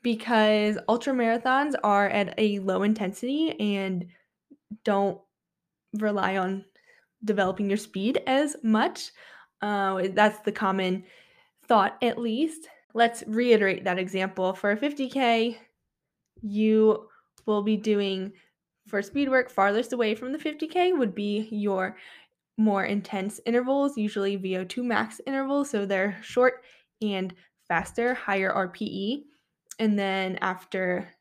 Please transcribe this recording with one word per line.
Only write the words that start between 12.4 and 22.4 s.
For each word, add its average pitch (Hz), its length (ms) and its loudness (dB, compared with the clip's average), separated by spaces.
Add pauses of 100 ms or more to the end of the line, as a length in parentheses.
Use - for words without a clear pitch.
Let's 233 320 2
reiterate 214 580 4
that 185 140 0
example. 185 560 -2
For 202 180 0
a 208 40 0
fifty 277 320 -2
K, 233 500 0 (840)
you 214 680 4 (380)
will 208 160 0
be 214 140 2
doing, 202 560 -2 (560)
for 202 140 -2
speed 269 260 -2
work, 254 220 0
farthest 202 420 0
away 226 220 0
from 254 180 -8
the 311 60 -6
fifty 302 280 -6
K 359 260 2
would 240 220 0
be 208 360 -4
your 202 460 -2 (600)